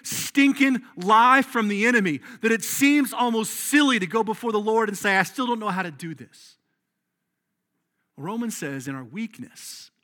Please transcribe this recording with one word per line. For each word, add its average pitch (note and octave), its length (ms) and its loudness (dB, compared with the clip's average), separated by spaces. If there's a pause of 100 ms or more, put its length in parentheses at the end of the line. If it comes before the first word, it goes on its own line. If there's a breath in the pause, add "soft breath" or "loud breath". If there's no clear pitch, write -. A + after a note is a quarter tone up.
stinking C#4 800 0 (120 loud breath)
lie A3+ 460 6
from A#3+ 240 -2
the G#3 180 -2
enemy, G3 360 2 (220 loud breath)
that A3 100 2
it A3 100 0
seems C#4+ 500 2
almost A3+ 400 -2
silly C#4 460 2
to F#3 80 -2
go A3+ 160 0
before A3 300 -4
the G#3 80 0
Lord A3 280 0
and G3 80 -6
say, G3 200 0
"I G3 80 4
still B3+ 240 -6
don't A#3+ 100 -2
know G#3+ 120 -6
how F#3 120 -4
to F3 80 -10
do D#3+ 240 -14
this." - 440 -20 (1600)
Romans G#3+ 400 -8
says C#3 300 -8
in C#3 80 -6
our C3 100 -12
weakness, - 840 -14 (140)